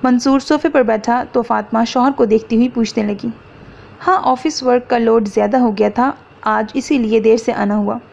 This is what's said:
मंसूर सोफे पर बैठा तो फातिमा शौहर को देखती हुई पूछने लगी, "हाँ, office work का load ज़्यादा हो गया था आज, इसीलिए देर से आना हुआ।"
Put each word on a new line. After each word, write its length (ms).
मंसूर 360
सोफे 280
पर 140
बैठा 420
तो 180
फातिमा 420
शौहर 280
को 140
देखती 300
हुई 120
पूछने 360
लगी, 280
"हाँ, 160
office 460
work 280
का 80
load 260
ज़्यादा 340
हो 140
गया 180
था 280
आज, 320
इसीलिए 440
देर 180
से 140
आना 220
हुआ।" 260